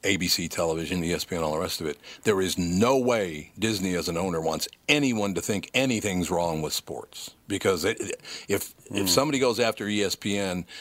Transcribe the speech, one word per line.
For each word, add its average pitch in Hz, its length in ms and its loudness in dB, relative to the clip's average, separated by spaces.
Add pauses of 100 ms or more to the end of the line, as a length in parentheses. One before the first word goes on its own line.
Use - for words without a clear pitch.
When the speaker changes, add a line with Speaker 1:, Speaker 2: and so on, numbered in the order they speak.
Speaker 1:
A 98 120 2
B 87 100 -2
C 85 220 0
Television, 82 560 0
E 85 80 0
S 78 120 -2
P - 120 -6
N, 82 60 -2
all 78 100 0
the 78 60 0
rest 80 240 -4
of 80 40 -4
it, 73 120 -6 (260)
there 101 160 4
is 90 160 0
no 92 420 4
way 104 600 0
Disney 98 360 0
as 85 140 -2
an 85 80 -2
owner 85 240 0
wants 80 260 -2 (220)
anyone 120 460 2
to - 80 -2
think 101 320 -2
anything's 104 560 2
wrong 85 320 0
with 76 100 -4
sports. - 640 -10 (120)
Because 95 380 2
it, 113 160 0 (480)
if, - 260 -2 (160)
if 101 140 0
Speaker 2:
Mm. 95 40 0
Speaker 1:
somebody 139 300 4
goes 123 220 2
after 113 260 0
E 104 160 0
S 95 140 0
P 101 220 -2
N, 90 260 -2 (160)